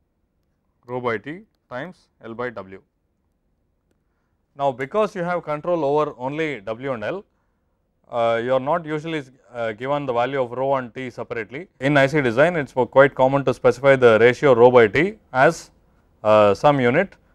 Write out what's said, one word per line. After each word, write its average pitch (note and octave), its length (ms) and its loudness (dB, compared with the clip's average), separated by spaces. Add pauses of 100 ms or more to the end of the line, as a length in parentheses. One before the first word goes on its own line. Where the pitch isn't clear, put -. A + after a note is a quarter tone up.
(840)
rho B2 160 -10
by A#2 160 -4
T D#3 240 -16 (280)
times D3 380 -16 (160)
L A2+ 100 -16
by A#2+ 180 -10
W. F#2+ 300 -18 (1700)
Now, C#3 160 -2
because C#3 440 -4
you F3 80 -6
have F3 200 -6
control D3+ 420 -4
over C#3+ 320 -2
only C#3+ 440 -8
W A2+ 320 -8
and G#2+ 100 -8
L, E3+ 220 -8 (840)
uh, A#2 320 -2
you B2+ 100 -2
are C3 60 0
not D#3 260 -4
usually, D#3 380 -8 (300)
uh, A#2 180 -6
given C#3 340 -6
the B2+ 80 -4
value C3 280 -2
of A#2+ 100 -4
rho C3+ 240 -4
and B2+ 180 -8
T C3 160 -12
separately. A#2 580 -12 (120)
In C#3+ 160 -2
I C3+ 120 4
C D3 140 -2
design, C3+ 340 0
it C#3+ 120 -6
is - 60 -20 (180)
quite C3+ 240 4
common C3+ 300 0
to C3 80 0
specify C3 420 2
the A#2+ 240 6
ratio B2 340 4
rho A#2+ 160 8
by A#2+ 180 6
T E3 300 -2 (140)
as, C#3+ 400 0 (520)
uh, G#2+ 300 4
some C#3+ 260 2
unit, C3 360 0 (200)